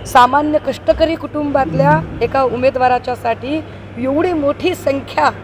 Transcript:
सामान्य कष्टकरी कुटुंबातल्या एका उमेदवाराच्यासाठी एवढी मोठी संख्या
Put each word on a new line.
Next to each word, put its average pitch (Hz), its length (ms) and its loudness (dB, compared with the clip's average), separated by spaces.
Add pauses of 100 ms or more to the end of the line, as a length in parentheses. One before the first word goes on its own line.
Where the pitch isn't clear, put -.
सामान्य 294 600 4
कष्टकरी 320 480 0
कुटुंबातल्या 285 1080 0
एका 262 200 0
उमेदवाराच्यासाठी 247 1200 0 (360)
एवढी 285 340 0
मोठी 294 420 0
संख्या 277 560 0 (140)